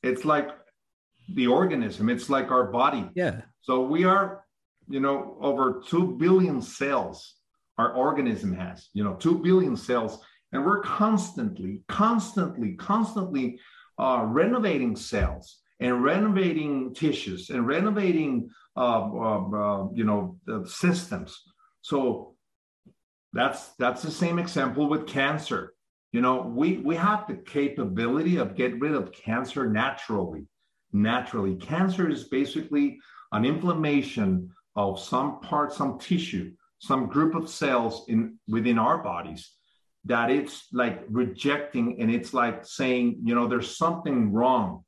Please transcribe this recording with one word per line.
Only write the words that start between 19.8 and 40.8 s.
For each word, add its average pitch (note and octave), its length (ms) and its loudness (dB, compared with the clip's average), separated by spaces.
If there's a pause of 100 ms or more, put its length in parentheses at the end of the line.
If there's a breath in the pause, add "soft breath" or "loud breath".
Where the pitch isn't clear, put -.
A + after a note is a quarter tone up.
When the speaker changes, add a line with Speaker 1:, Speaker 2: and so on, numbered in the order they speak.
Speaker 1:
you A2+ 120 0
know, G2+ 420 0
the G#2+ 200 -6
systems. - 720 -2 (440 soft breath)
So C3 520 -2 (1000)
that's, - 460 -2
that's B2 240 0
the D#3 80 -6
same F3 280 0
example C#3+ 500 0
with D3+ 180 0
cancer. C#3 680 -2 (380)
You A#2+ 100 2
know, B2+ 180 4
we, C3 380 0
we D#3+ 180 0
have G#3 300 2
the A#2 80 -8
capability C#3 1000 0
of G#2 200 -2
get A#2+ 240 -2
rid D3+ 140 0
of A2+ 180 -4
cancer B2 560 -4
naturally. G#2 760 -2 (460)
Naturally, G#2 640 0
cancer F3+ 520 0
is C#3 200 -4
basically C#3+ 720 0 (340 loud breath)
an G#2+ 120 0
inflammation C#3+ 1040 2 (260 loud breath)
of G2 220 0
some C#3+ 420 -2
part, D3 340 -2
some C#3 240 -4
tissue, - 540 -2 (260 soft breath)
some C3 300 0
group D#3+ 260 2
of D#3+ 160 -4
cells B2 580 0
in, A2+ 300 0 (100)
within A2+ 300 2
our D3+ 240 2
bodies - 480 -8 (560)
that A#2+ 240 2
it's, - 420 -2
like, A#2+ 380 -2